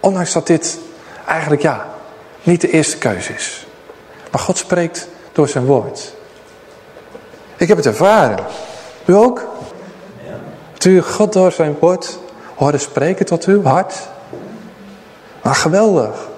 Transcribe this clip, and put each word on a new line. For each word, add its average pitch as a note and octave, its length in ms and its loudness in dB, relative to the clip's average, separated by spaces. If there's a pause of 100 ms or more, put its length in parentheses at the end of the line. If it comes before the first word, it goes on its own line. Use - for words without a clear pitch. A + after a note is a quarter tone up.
Ondanks F#3+ 320 0
dat D3+ 140 0
dit - 320 0 (480)
eigenlijk, D3+ 360 -2
ja, D3 240 -2 (560)
niet E3+ 180 2
de - 100 0
eerste D#3 280 0
keuze G2 340 -4
is. - 340 -10 (640)
Maar - 100 -4
God - 180 -4
spreekt E3+ 500 -2 (240)
door C#3+ 160 2
zijn B2+ 160 -2
woord. B2+ 480 0 (1400)
Ik F3 120 0
heb G3+ 80 2
het D3+ 100 0
ervaren. C3+ 520 4 (680)
U F3+ 100 4
ook? A#3+ 320 4 (1300)
Hebt - 120 -8
u F#3 180 8
God - 300 0
door F#3 200 4
zijn D3+ 280 -2
woord F3+ 380 0 (360)
horen C#3+ 260 2
spreken F3 460 -2
tot - 180 -2
uw G3+ 180 4
hart? D#3+ 320 2 (1500)
Maar B2+ 120 0
geweldig. E3+ 840 2